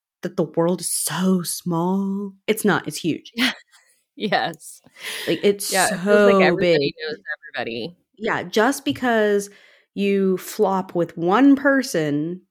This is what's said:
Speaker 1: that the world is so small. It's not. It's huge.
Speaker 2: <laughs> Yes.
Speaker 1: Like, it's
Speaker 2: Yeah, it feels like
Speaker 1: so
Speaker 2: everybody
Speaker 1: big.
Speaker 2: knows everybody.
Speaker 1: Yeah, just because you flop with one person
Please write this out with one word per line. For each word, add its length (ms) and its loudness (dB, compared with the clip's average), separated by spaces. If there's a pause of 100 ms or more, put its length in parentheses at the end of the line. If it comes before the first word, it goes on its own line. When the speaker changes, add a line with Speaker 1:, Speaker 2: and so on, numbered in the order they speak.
(220)
Speaker 1:
that 140 -8
the 80 0
world 380 0
is 100 -6
so 500 0
small. 880 -4 (140)
It's 180 -2
not. 220 0
It's 120 -10
huge. 380 -6
Speaker 2:
<laughs> 60 -2 (760)
Yes. 600 -6 (460)
Speaker 1:
Like, 160 -2
it's 280 0
Speaker 2:
Yeah, 180 2
it 0 -
feels 360 2
like 120 6
Speaker 1:
so 40 4
Speaker 2:
everybody 380 4
Speaker 1:
big. 160 -2 (120)
Speaker 2:
knows 120 -8 (360)
everybody. 420 -8 (200)
Speaker 1:
Yeah, 280 -4
just 380 0
because 680 0 (420)
you 460 0
flop 560 -2
with 240 -2
one 360 6
person 880 0 (100)